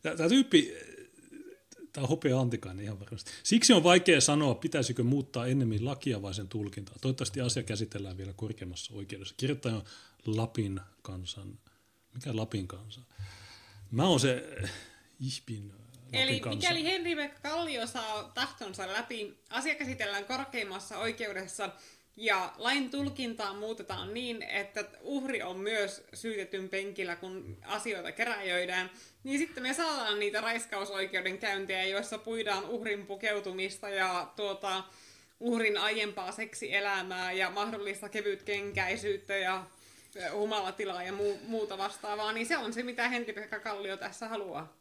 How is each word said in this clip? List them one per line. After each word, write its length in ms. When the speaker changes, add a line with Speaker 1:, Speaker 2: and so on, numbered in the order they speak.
Speaker 1:
Tää, 140
tää 120
tyyppi, 440
tää 100
on 60
Hopea 320
Antikainen 440
ihan 160
varmasti. 300
Siksi 300
on 100
vaikea 380
sanoa, 340
pitäisikö 480
muuttaa 440
ennemmin 380
lakia 380
vai 120
sen 140
tulkintaa. 520
Toivottavasti 400
asia 220
käsitellään 560
vielä 140
korkeammassa 600
oikeudessa. 440
Kirjoittaja 380
on 80
Lapin 540
kansan. 560
Mikä 220
Lapin 320
kansa? 320
Mä 180
oon 120
se, 240
äh, 60
Ihpin, 500
äh, 60
Lapin 160
Speaker 2:
Eli 200
Speaker 1:
kansa. 160
Speaker 2:
mikäli 280
Henri-Pekka 580
Kallio 440
saa 480
tahtonsa 580
läpi, 460
asia 240
käsitellään 500
korkeimmassa 760
oikeudessa 720
ja 420
lain 320
tulkintaa 640
muutetaan 600
niin, 280
että 420
uhri 420
on 160
myös 440
syytetyn 540
penkillä, 480
kun 480
asioita 480
käräjöidään, 760
niin 140
sitten 240
me 120
saadaan 440
niitä 220
raiskausoikeudenkäyntejä, 1400
joissa 340
puidaan 460
uhrin 420
pukeutumista 840
ja, 480
tuota, 480
uhrin 380
aiempaa 540
seksielämää 1000
ja 180
mahdollista 580
kevytkenkäisyyttä 1300
ja, 300
ö, 160
humalatilaa 720
ja 100
muu-, 340
muuta 320
vastaavaa, 540
niin 140
se 120
on 140
se, 100
mitä 260
Henri-Pekka 520
Kallio 360
tässä 320
haluaa. 520